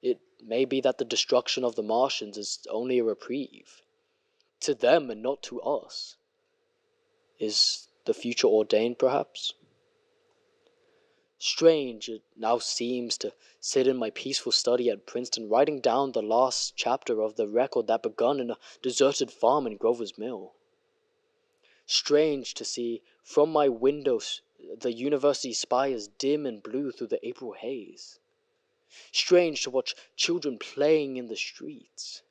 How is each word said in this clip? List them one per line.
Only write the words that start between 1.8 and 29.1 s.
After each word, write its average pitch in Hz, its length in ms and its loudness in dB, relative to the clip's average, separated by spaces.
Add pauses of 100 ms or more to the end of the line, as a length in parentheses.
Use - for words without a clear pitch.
Martians 110 560 0
is - 220 -10 (100)
only 123 300 0
a 117 40 2
reprieve. - 800 -6 (760)
To 147 140 -2
them 131 360 2
and 107 100 -10
not 131 240 -6
to - 180 -10
us. - 520 -6 (1300)
Is - 480 2 (160)
the 113 100 2
future 120 320 0
ordained, 110 540 4
perhaps? - 540 0 (1900)
Strange 143 680 2
it 110 140 -10 (140)
now 110 220 2
seems 120 580 -4
to - 160 -6 (280)
sit 131 260 2
in 131 100 2
my 113 140 -2
peaceful - 400 -6
study 120 400 2
at 101 160 -6
Princeton, 120 420 -6
writing 139 320 2
down 135 300 2
the 113 100 -2
last 120 560 0
chapter 120 440 -2
of 107 160 -2
the 110 100 0
record 117 400 0
that 113 160 0
begun 120 380 0
in 120 100 -4
a 120 60 -6 (260)
deserted 135 480 2
farm 135 340 4
in 107 120 -6
Grover's 113 420 0
Mill. 107 360 -10 (1300)
Strange 147 680 2
to - 100 -10
see 117 380 -6 (200)
from 151 300 2
my 147 160 6
windows 131 720 0 (380)
the 123 120 -2
university 135 600 0
spires 123 560 0 (100)
dim 143 260 0
and 113 160 -6
blue 127 300 -4
through 120 160 -8
the 107 180 -4
April 120 280 -10
haze. 110 680 -12 (960)